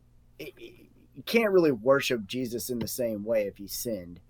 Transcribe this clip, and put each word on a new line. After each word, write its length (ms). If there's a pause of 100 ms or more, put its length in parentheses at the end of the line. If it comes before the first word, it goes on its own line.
(380)
it, 200
it, 160 (420)
you 80
can't 280
really 200
worship 540
Jesus 440
in 80
the 100
same 360
way 180
if 160
he 100
sinned. 600